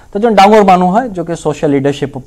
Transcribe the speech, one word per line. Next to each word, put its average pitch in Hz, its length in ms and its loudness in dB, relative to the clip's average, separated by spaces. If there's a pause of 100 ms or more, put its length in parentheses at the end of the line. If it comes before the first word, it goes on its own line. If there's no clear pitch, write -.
(140)
তো 202 60 -6
যোন 220 160 0
ডাঙৰ 202 300 4
মানুহ 180 260 2
হয়, 240 180 -2
যোকে 170 260 -8
ছ'চিয়েল 151 360 -4
লিডাৰশ্বিপ 143 560 -4